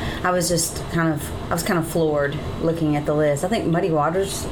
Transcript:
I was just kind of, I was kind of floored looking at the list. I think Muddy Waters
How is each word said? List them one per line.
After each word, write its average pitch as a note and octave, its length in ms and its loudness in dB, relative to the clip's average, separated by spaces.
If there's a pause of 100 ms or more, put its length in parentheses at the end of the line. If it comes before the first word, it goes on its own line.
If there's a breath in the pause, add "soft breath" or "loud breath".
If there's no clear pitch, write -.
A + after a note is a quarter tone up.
(240 loud breath)
I F3+ 60 2
was F3+ 180 2
just - 440 -2
kind E3 200 2
of, C#3+ 160 -4 (220)
I - 60 -2
was E3 80 -2
kind F3+ 160 0
of E3 80 -2
floored D3+ 500 0 (240)
looking D#3+ 340 2
at D3 120 0
the D3+ 80 2
list. D3 280 2
I F3+ 40 -2
think G#3+ 180 0
Muddy E3+ 240 2
Waters E3 640 0